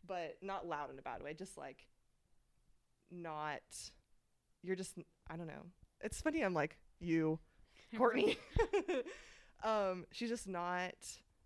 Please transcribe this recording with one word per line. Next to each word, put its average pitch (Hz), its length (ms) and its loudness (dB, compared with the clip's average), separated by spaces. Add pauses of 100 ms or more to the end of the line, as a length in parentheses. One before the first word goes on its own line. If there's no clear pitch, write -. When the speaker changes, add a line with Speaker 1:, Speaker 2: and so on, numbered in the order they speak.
Speaker 1:
but 175 360 -4
not 196 260 -4
loud 147 240 -2
in 135 80 -12
a - 20 -14
bad 127 220 -6
way, 147 100 -6
just, 185 240 -10
like, 139 300 -12 (1200)
not, 156 520 -4 (1000)
you're 185 120 0
just, 185 200 -6 (340)
I 160 80 -6
don't 170 100 -6
know. - 200 -10 (340)
It's - 180 -4
funny, 311 220 0
I'm 190 120 2
like, 156 240 2 (220)
"You, 160 400 4 (280)
Speaker 2:
<laughs> - 300 -14
Speaker 1:
Courtney." 247 460 6
<laughs> - 1200 0
Um, 202 480 2
she's 233 180 -4
just 233 180 -2
not, 180 480 0 (500)